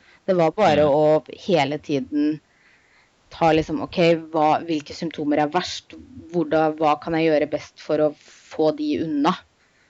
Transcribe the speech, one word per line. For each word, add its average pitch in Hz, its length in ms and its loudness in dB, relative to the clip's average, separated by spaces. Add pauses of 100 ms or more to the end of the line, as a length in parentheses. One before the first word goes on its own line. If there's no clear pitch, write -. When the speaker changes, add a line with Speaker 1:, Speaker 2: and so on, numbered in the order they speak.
(280)
Speaker 1:
Det 190 100 2
var 160 160 2
bare 151 320 4
Speaker 2:
Mm. 139 80 2
Speaker 1:
å 151 300 4 (120)
hele 147 420 0
tiden 147 600 -2 (960)
ta 165 200 2
liksom, 156 300 -2
OK, - 160 -6 (320)
hva, 156 160 2 (140)
hvilke 160 340 -6
symptomer 147 480 -2
er 147 100 0
verst? - 400 -4 (360)
Hvordan, 156 500 0
hva 151 180 2
kan 165 180 -8
jeg 160 120 0
gjøre 147 240 2
best - 320 -10
for 151 180 -2
å 151 160 2
få - 560 -4
de 151 140 -6 (160)
unna? 156 320 0 (540)